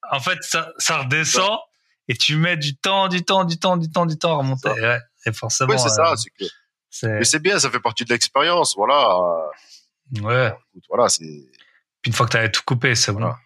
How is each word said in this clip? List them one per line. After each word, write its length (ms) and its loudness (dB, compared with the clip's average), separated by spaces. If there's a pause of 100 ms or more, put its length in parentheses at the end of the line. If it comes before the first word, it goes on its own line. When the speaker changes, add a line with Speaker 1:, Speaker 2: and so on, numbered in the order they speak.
(120)
Speaker 1:
en 80 -2
fait, 220 -2
ça, 360 -4
ça 200 -2
redescend 440 0
Speaker 2:
C'est 60 2
ça. 100 -2 (500)
Speaker 1:
et 80 -4
tu 200 0
mets 220 2
du 180 -6
temps, 320 0
du 160 -2
temps, 200 2
du 140 -4
temps, 200 2
du 120 -4
temps, 160 0
du 120 -4
temps 160 2
à 20 6
remonter. 380 2
Speaker 2:
C'est 60 -4
ça. 80 2
Speaker 1:
Ouais, 120 2 (260)
et 60 0
forcément, 400 0
Speaker 2:
Ouais, 60 4
c'est 80 2
Speaker 1:
euh, 180 2
Speaker 2:
ça, 120 4
c'est 140 -8
que 140 -10 (520)
Speaker 1:
C'est 120 -4
Speaker 2:
Mais 160 0
c'est 160 2
bien, 180 2
ça 140 0
fait 80 -2
partie 240 -2
de 60 -8
l'expérience, 680 2
voilà. 420 4 (1000)
Speaker 1:
Ouais. 300 0
Speaker 2:
Bon, 60 -10 (140)
écoute, 180 -20
voilà, 200 2
c'est 160 -2
Speaker 1:
Puis 840 -18
une 60 -2
fois 140 2
que 60 -4
t'as 160 2
tout 160 -2
coupé, 300 0
c'est 160 0
bon. 80 -4
Speaker 2:
Voilà. 280 -4